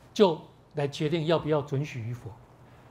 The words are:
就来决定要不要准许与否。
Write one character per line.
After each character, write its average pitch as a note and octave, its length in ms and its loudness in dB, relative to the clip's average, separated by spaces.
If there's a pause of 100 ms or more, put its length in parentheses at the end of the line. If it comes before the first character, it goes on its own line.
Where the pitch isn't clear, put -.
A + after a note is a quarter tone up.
(140)
就 F3+ 260 6 (360)
来 C#3+ 120 0
决 D3 220 -2
定 D#3+ 160 0
要 D#3+ 120 4
不 D3+ 120 -4
要 D3+ 120 2
准 C#3 220 -2
许 C3 160 -10
与 A2+ 140 -6
否。 G#2+ 180 -12 (600)